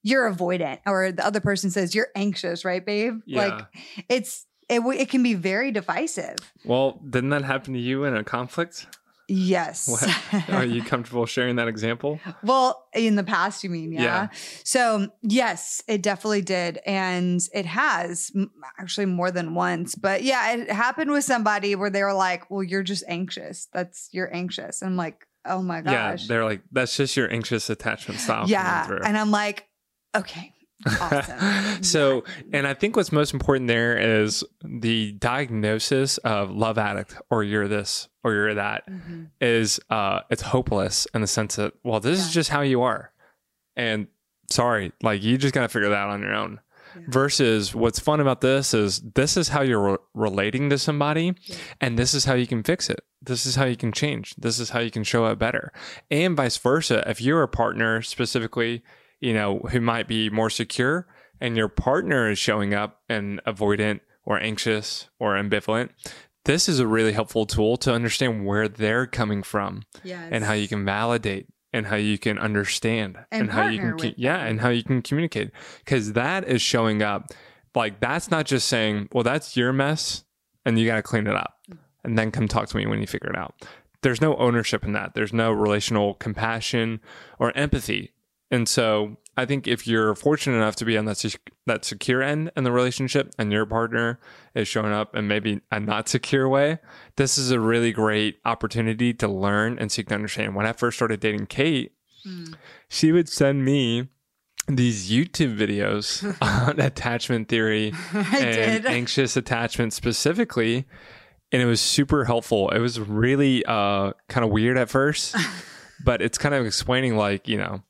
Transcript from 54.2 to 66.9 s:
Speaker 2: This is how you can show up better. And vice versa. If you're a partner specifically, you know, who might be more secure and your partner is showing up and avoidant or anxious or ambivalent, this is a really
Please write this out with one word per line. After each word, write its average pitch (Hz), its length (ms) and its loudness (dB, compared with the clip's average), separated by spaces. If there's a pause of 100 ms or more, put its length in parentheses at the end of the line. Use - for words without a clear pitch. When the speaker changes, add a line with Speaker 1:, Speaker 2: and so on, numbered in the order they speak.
Speaker 2:
This 113 220 -2
is 117 120 -6
how 120 80 -2
you 117 120 -2
can 110 120 -4
show 117 220 2
up 110 140 0
better. 120 320 -2 (400)
And 165 260 2
vice 127 200 0
versa. 127 500 2
If 110 140 -6
you're 147 220 4
a 123 40 0
partner 113 540 0
specifically, 117 840 -2 (380)
you 117 120 0
know, 104 260 0 (120)
who 123 100 2
might 117 280 0
be 110 200 0
more 110 200 0
secure 131 580 -2 (320)
and 117 160 -4
your 110 140 2
partner 135 600 2
is 101 80 0
showing 104 360 0
up 104 360 -4
and 101 380 -4
avoidant 104 540 0 (240)
or 101 140 0
anxious 107 680 -4 (100)
or 104 160 2
ambivalent, 107 540 0 (540)
this 165 260 2
is 143 100 2
a 123 60 4
really 110 280 4